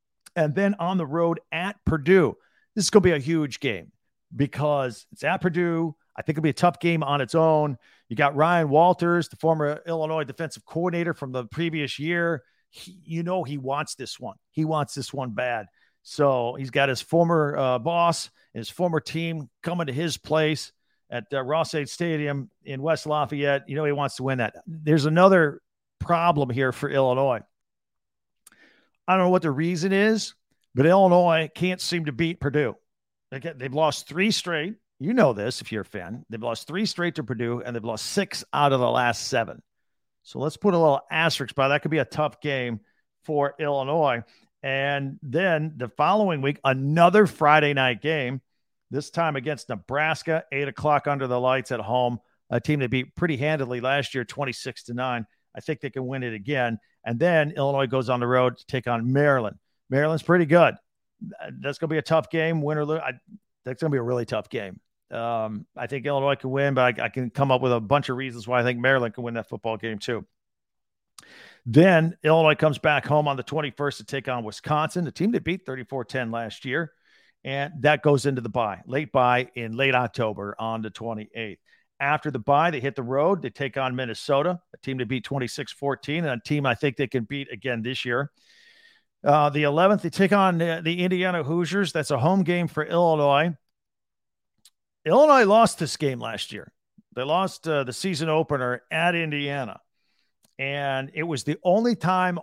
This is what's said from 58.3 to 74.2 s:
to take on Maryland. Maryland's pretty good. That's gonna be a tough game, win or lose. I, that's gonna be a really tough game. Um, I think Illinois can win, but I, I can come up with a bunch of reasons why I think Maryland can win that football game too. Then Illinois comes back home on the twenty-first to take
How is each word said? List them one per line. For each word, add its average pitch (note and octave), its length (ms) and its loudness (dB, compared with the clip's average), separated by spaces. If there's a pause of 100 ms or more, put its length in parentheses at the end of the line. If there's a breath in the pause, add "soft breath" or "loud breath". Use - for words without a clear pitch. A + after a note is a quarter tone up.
to - 80 -20
take C3 200 -6
on A#2+ 240 -2
Maryland. C3+ 460 2 (320)
Maryland's D3+ 340 0
pretty F3 220 4
good. D#3 300 6 (840)
That's C#3 180 -6
gonna D#3+ 120 -4
be D#3+ 60 -2
a D3 60 0
tough D#3+ 260 2
game, D#3+ 320 0
win D3+ 160 -2
or D3 80 -2
lose. D#3 160 -2
I, C3 120 -6 (520)
that's B2+ 160 -8
gonna D#3+ 100 0
be C#3 80 0
a A#2+ 40 -2
really A#2+ 240 -2
tough A2 240 -6
game. G2+ 280 -8 (320)
Um, A2+ 560 -6 (100)
I A#2+ 120 -8
think C3+ 180 -8
Illinois C#3 300 0
can C3 140 -6
win, C#3 240 0
but B2 260 2
I, A#2 60 -2
I - 20 -6
can B2+ 220 -6
come C3+ 200 2
up B2+ 100 4
with B2+ 120 2
a A#2+ 80 2
bunch C3+ 300 0
of B2+ 60 -4
reasons A#2+ 300 -10
why B2 140 2
I - 20 4
think B2 160 0
Maryland B2 360 2
can B2 100 -10
win A#2 100 -6
that A2+ 140 -8
football A2 280 -6
game A2 220 -6
too. A2 260 -6 (1400 loud breath)
Then E3 560 6
Illinois D#3 320 6
comes D3+ 240 2
back D3 260 0
home D3+ 220 2
on C#3 100 -2
the B2+ 60 -6
twenty-first C#3+ 560 -6
to A2 60 -18
take C3+ 240 -8